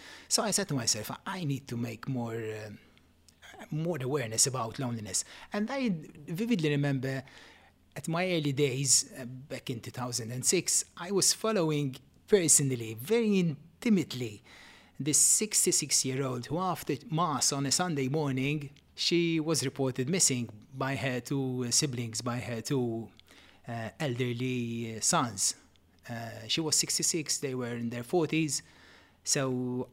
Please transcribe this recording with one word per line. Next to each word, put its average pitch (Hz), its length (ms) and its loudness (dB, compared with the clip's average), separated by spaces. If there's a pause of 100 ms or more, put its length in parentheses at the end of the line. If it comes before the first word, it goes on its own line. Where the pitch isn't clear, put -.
(300)
So - 140 4
I 208 80 0
said 190 180 0
to 147 60 0
myself, 113 360 0 (140)
"I 190 180 -6
need 139 240 -2
to 123 80 -6
make 113 320 -6
more, 117 300 -2
uh, 107 320 -6 (1000)
more 160 320 -2
awareness 123 460 0
about 120 320 -4
loneliness." 117 460 -4 (260)
And 214 180 -2
I 262 240 0 (320)
vividly 180 440 0
remember 135 540 0 (720)
at - 100 -10
my 165 240 0
early 151 220 2
days, 135 520 4 (140)
uh, 131 60 -8
back 127 440 -10
in 120 120 -4
two 120 100 -12
thousand 120 400 -4
and 127 140 -4
six, - 400 2 (100)
I 175 160 -8
was 190 220 4
following 156 640 0 (320)
personally, 135 640 4
very 202 460 2
intimately, 151 1040 0 (560)
this 139 220 2
sixty-six-year-old 135 1300 2
who 151 140 -2
after 175 360 -2 (160)
Mass 156 400 2
on 139 140 0
a 135 60 0
Sunday 151 360 2
morning, 139 600 0 (260)
she 170 440 2
was 151 260 0
reported 131 420 0
missing 131 420 2 (260)
by 135 200 -2
her 127 240 -2
two, 127 460 -2
uh, 120 60 -2
siblings, 117 500 0
by 120 180 -2
her 113 220 -6
two, 117 480 0 (580)
uh, 113 220 -6 (100)
elderly, 120 960 -2
uh, 107 60 -10
sons. 120 540 0 (540)
Uh, 113 380 -10
she 160 140 0
was 151 140 0
sixty-six, - 640 0
they 135 160 -4
were 120 220 -4
in 117 140 -4
their 120 140 -4
forties. 156 600 2 (600)
So 127 680 0